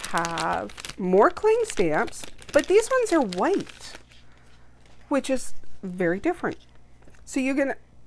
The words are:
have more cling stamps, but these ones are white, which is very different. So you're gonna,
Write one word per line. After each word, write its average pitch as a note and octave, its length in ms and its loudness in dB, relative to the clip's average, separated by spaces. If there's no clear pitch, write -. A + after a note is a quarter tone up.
have E3+ 640 -2
more G3 320 6
cling A4 340 2
stamps, E3+ 600 -2
but E4 140 4
these G#4+ 240 4
ones B4+ 220 2
are G#3 260 2
white, - 560 -2
which C4+ 220 0
is - 240 0
very F#3 380 -2
different. - 360 -2
So - 160 -4
you're C4+ 140 0
gonna, C4+ 220 0